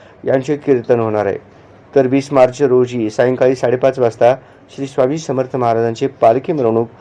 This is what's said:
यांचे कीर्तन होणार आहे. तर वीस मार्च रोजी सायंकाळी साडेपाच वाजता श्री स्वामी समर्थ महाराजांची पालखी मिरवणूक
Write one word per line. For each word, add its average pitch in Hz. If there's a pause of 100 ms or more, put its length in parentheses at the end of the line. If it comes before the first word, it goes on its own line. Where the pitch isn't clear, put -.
(240)
यांचे 131
कीर्तन 127
होणार 107
आहे. - (340)
तर 131
वीस 135
मार्च 127
रोजी 123
सायंकाळी 127
साडेपाच 131
वाजता 120 (400)
श्री 135
स्वामी 139
समर्थ 131
महाराजांची 117
पालखी 135
मिरवणूक 117 (120)